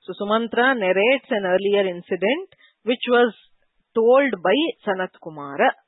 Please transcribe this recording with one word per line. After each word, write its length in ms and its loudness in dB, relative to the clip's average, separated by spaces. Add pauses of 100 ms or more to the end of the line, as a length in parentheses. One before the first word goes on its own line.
So 140 -14
Sumantra 580 0
narrates 520 0
an 160 -2
earlier 440 2
incident 580 -6 (360)
which 240 -4
was 260 2 (600)
told 360 4 (120)
by 160 2 (280)
Sanat 280 -4 (100)
Kumara. 460 -2 (180)